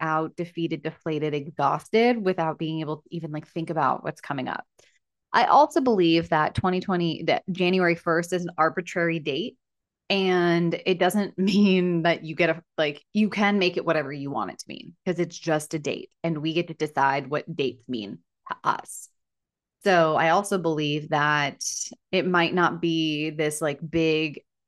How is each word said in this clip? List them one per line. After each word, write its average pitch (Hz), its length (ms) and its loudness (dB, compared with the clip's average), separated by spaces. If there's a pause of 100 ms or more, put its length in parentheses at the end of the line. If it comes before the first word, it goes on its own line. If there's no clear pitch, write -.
out, 160 340 -2
defeated, 165 480 -6
deflated, 151 520 -4
exhausted 156 800 0
without 180 420 -2
being 160 220 -4
able 151 180 -6
to - 120 -20
even, 160 200 -8
like, 151 160 -8
think 165 240 -8
about 143 320 0
what's - 200 -8
coming 131 260 -6
up. - 160 -8 (640)
I 233 140 4
also 302 380 6
believe 170 480 4
that 156 240 2
twenty 185 260 0
twenty, 175 440 -2
that 151 180 2 (100)
January 180 440 2
first 170 360 -2
is 180 120 -2
an 170 120 -8
arbitrary 165 640 0
date. 151 400 -6 (500)
And 175 800 2
it 185 120 2
doesn't 185 400 0
<laughs> - 0 -
mean 185 640 4
that 165 200 0
you 156 100 -10
get 170 140 2
a, 160 140 -2 (160)
like, 147 340 -2
you 208 160 2
can 202 300 2
make 180 180 2
it - 80 -2
whatever 151 260 0
you 139 200 -8
want 107 220 -6
it - 80 -18
to - 80 -18
mean, - 260 -16 (100)
'cause 175 140 -2
it's 175 200 -4
just 156 360 -2
a 165 40 -2
date 139 320 -6 (140)
and 165 140 -2
we 156 160 -4
get 170 140 -2
to 160 60 -12
decide 139 540 0
what 147 260 -4
dates 127 360 -4
mean 107 300 -8 (280)
to - 160 -8
us. - 460 -6 (720)
So 165 320 4
I 160 140 4
also 202 260 2
believe 151 540 -2
that 147 520 0 (480)
it 180 160 0
might 175 280 2
not 170 260 2
be 160 480 -2
this, 151 320 -4
like, 143 260 -4
big 156 540 0 (280)